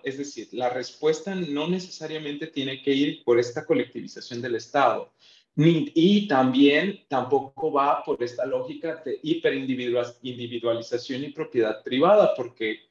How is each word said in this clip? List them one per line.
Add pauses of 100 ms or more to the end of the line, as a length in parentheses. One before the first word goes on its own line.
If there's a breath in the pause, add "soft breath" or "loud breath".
Es
decir,
la
respuesta
no
necesariamente
tiene
que
ir
por
esta
colectivización
del
Estado. (440 soft breath)
Ni,
y
también
tampoco
va
por
esta
lógica
de
hiperindividua-,
individualización
y
propiedad
privada,
porque